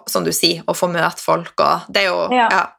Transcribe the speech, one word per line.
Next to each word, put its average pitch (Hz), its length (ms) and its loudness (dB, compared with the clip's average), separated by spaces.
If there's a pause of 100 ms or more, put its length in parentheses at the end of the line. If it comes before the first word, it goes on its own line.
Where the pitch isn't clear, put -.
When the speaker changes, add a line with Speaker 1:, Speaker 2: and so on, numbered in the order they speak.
Speaker 1:
som 90 160 -2
du - 80 0
sier, 165 320 -2
å - 100 -2
få 180 160 0
møte 170 300 -2
folk, 170 400 -2
og 170 220 2 (100)
det 196 140 2
er - 20 2
jo, 175 140 0 (100)
Speaker 2:
Ja. 240 180 4
Speaker 1:
ja, 190 120 2 (160)